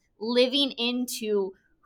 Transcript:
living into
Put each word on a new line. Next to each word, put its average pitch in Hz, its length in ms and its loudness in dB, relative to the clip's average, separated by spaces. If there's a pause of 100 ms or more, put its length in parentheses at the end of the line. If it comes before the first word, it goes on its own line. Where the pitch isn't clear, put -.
(180)
living 247 540 2
into 226 800 -2 (340)